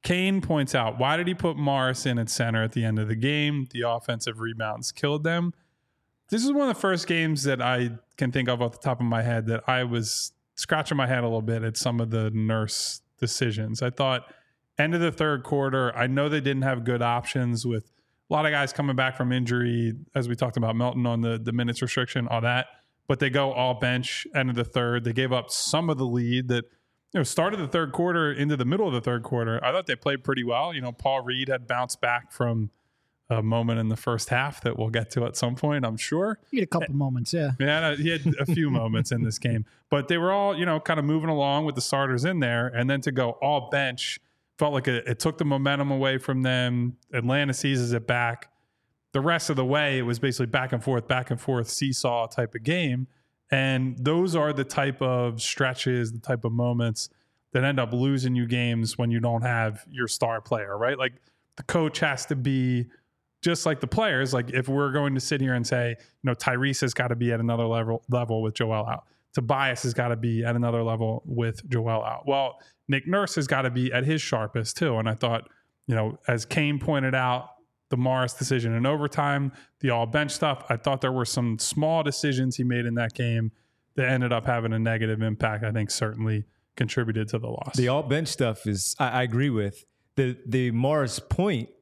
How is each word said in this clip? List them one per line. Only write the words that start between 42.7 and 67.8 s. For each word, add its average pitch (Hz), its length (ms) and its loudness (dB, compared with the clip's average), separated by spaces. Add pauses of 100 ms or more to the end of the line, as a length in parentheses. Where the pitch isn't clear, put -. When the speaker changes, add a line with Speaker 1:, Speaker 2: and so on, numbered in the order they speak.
Speaker 1:
then 139 140 2
to 147 100 -2
go 123 180 2 (120)
all 139 280 0
bench 135 500 -2 (380)
felt 147 160 2
like 127 140 0
it, 120 200 0
it 120 100 -2
took 160 200 -2
the 165 60 0
momentum 139 460 2
away 135 280 2
from 131 240 0
them. 123 540 2 (180)
Atlanta 131 400 2
seizes 127 380 0
it 113 140 -2
back. 120 440 -2 (600)
The 139 80 0
rest 165 280 0
of 151 80 2
the 131 80 2
way, 143 340 2
it 127 40 0
was 117 160 -2
basically 127 280 0
back 127 260 -2
and 120 120 -4
forth, 123 240 0
back 127 220 0
and 120 100 -2
forth, 120 280 0
seesaw 120 580 0
type 113 280 -4
of 113 80 -8
game. 131 440 0 (440)
And 131 480 0
those 165 380 2
are 151 160 2
the 139 120 0
type 139 360 -2
of 123 400 0
stretches, 123 720 0
the 117 60 -10
type 117 260 -4
of 113 80 0
moments 117 560 0 (440)
that 131 120 2
end 139 160 2
up 117 120 0
losing 127 440 2
you 120 100 0
games 117 520 0
when 120 120 2
you 117 80 2
don't 117 240 0
have 113 480 0
your 127 180 -4
star 113 320 0
player, 104 360 -2
right? 123 220 0
Like, 127 160 0 (420)
the - 80 -14
coach 160 360 0
has 143 260 0
to 151 100 0
be 127 500 2 (560)
just 170 240 2
like 156 140 0
the 143 60 -2
players. 135 480 2
Like, 120 160 0
if 127 180 0
we're 139 240 2
going 143 220 2
to 131 60 2
sit 139 200 -2
here 131 140 2
and 120 120 0
say, 123 220 0 (100)
you - 260 -20
know, 127 100 2
Tyrese 131 480 -2
has 127 120 0
gotta 123 220 0
be 120 160 0
at 113 80 0
another 117 260 0
level, 113 440 -2